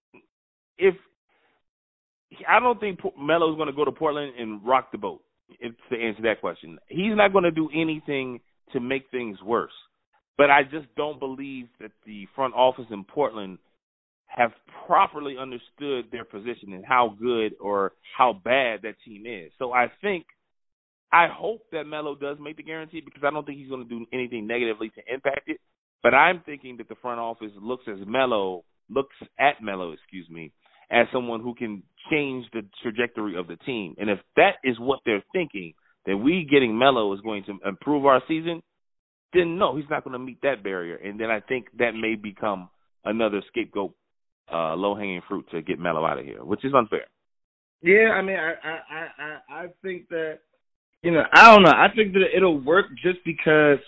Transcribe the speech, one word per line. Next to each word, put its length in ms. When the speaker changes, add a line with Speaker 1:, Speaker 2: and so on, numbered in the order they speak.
Speaker 1:
if, 160
I 120
don't 200
think 200
Por-, 160
Melo's 420
gonna 160
go 120
to 60
Portland 480
and 260
rock 260
the 60
boat, 240
if, 140
to 80
answer 240
that 180
question. 460
He's 280
not 160
gonna 200
do 240
anything 640
to 60
make 320
things 340
worse. 280
But 140
I 140
just 320
don't 240
believe 480
that 120
the 260
front 220
office 340
in 140
Portland 560
have 240
properly 540
understood 720
their 120
position 500
and 120
how 340
good 400
or 340
how 160
bad 520
that 100
team 220
is. 320
So 160
I 140
think, 240
I 160
hope 440
that 140
Melo 300
does 240
make 160
the 80
guarantee 400
because 220
I 60
don't 140
think 120
he's 120
gonna 160
do 280
anything 320
negatively 460
to 220
impact 360
it. 100
But 100
I'm 320
thinking 320
that 100
the 140
front 180
office 400
looks 300
as 80
Melo, 560
looks 280
at 240
Melo, 300
excuse 360
me, 220
as 200
someone 300
who 140
can 260
change 420
the 80
trajectory 520
of 120
the 100
team. 400
And 140
if 80
that 280
is 160
what 260
they're 180
thinking, 400
that 100
we 340
getting 280
Melo 360
is 80
going 240
to 120
improve 380
our 220
season, 340
then 240
no, 180
he's 140
not 140
gonna 160
meet 240
that 200
barrier. 340
And 220
then 120
I 80
think 260
that 160
may 180
become 560
another 440
scapegoat, 480
uh, 240
low-hanging 540
fruit 220
to 100
get 160
Melo 260
out 140
of 80
here, 180
which 220
is 80
unfair. 320
Speaker 2:
Yeah, 320
I 80
mean, 120
I, 180
I, 120
I, 180
I, 440
I 40
think 260
that, 300
you 80
know, 100
I 220
don't 100
know. 60
I 260
think 180
that 220
it'll 240
work 280
just 200
because 540